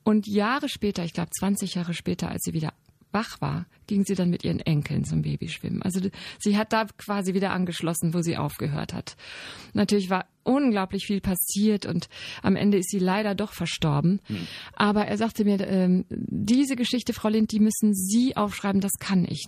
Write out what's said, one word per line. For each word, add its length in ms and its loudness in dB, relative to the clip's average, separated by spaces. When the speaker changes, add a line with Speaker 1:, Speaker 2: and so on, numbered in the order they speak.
Speaker 1:
Und 220 4
Jahre 420 0
später, 360 -4
ich 100 -6
glaub, 180 -4
zwanzig 440 -2
Jahre 180 -2
später, 360 -4
als 140 -8
sie 100 -4
wieder 200 -2
wach 280 -4
war, 240 -2
ging 180 2
sie 100 0
dann 140 2
mit 160 -2
ihren 160 -2
Enkeln 420 0
zum 180 0
Babyschwimmen. 600 -4
Also 180 -2
d-, 120 -2
sie 180 2
hat 140 0
da 140 2
quasi 360 -2
wieder 180 0
angeschlossen, 640 0
wo 80 2
sie 160 -2
aufgehört 560 -4
hat. 240 -10
Natürlich 360 2
war 180 0
unglaublich 640 2
viel 120 0
passiert 640 0
und 220 -4
am 140 2
Ende 220 4
ist 120 0
sie 100 -2
leider 360 0
doch 160 -4
verstorben. 760 0
Speaker 2:
Hm. 200 -6
Speaker 1:
Aber 300 2
er 100 -2
sagte 260 0
mir, 240 4
ähm, 420 4
"Diese 680 0
Geschichte, 340 0
Frau 160 -4
Lind, 240 2
die 80 2
müssen 340 4
Sie 440 2
aufschreiben, 420 0
das 180 0
kann 320 2
ich 180 -6